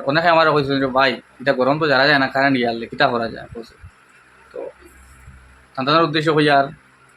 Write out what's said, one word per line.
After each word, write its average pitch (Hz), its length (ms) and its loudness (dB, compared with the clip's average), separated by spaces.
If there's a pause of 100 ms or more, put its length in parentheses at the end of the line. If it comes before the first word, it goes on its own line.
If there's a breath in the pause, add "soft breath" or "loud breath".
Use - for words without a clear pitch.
অনেকে 160 260 0
আমার 160 240 4
কইছেন 139 280 0
যে, 135 60 -2
"ভাই, 131 240 2 (300)
এটা 135 120 0
গরম 127 260 0
তো 160 80 -2
জ্বালা 135 200 2
যায় 147 120 4
না, 135 80 0
কারেন্ট 135 320 0
ইয়ারলে 117 280 -4
কিটা 127 220 -2
করা 117 200 -4
যায়?" 120 260 -16
কইছে। 117 200 -18 (800)
তো - 60 -16 (1160)
তান্তানোর 151 300 0
উদ্দেশ্য 156 260 -2
হই 147 200 2
আর 139 160 4 (500)